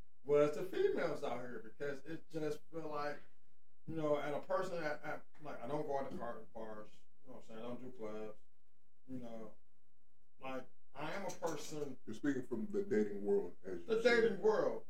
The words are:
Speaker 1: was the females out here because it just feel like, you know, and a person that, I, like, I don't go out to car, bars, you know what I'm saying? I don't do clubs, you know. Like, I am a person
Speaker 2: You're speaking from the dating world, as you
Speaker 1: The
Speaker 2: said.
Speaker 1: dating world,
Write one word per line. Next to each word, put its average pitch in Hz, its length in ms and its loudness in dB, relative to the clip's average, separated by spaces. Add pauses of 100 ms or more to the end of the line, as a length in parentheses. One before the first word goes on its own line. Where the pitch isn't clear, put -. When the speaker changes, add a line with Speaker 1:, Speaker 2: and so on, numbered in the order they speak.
(240)
Speaker 1:
was 147 320 6
the 180 80 -2
females 185 600 2
out 127 180 0
here 123 240 -4
because 143 320 -4 (100)
it 165 140 -4 (100)
just 151 280 0 (120)
feel 156 220 -4
like, 147 240 -2 (680)
you 160 80 0
know, 151 280 6
and 147 120 0
a - 40 0
person 185 440 2
that, 151 200 0
I, 151 100 -2 (300)
like, 127 200 -4
I 120 40 -2
don't 147 200 0
go 139 100 2
out 135 140 0
to - 60 -2
car, 117 180 -2 (180)
bars, 110 400 -4 (320)
you 127 80 -4
know 110 80 -6
what - 80 -4
I'm 113 60 -6
saying? 113 100 -4
I - 40 -2
don't 120 120 -4
do 127 160 -4
clubs, 107 400 -4 (720)
you 131 100 -2
know. 220 300 -4 (920)
Like, 131 180 -2 (340)
I 143 100 -2
am 185 220 0
a - 40 -2 (160)
person 147 480 -2 (100)
Speaker 2:
You're 107 100 -2
speaking 135 320 2
from 110 240 0
the 101 120 2
dating 101 420 4
world, 101 280 4 (120)
as 180 140 -2
you 226 160 2
Speaker 1:
The 226 80 4
Speaker 2:
said. 233 180 8
Speaker 1:
dating 208 200 6
world, 180 480 4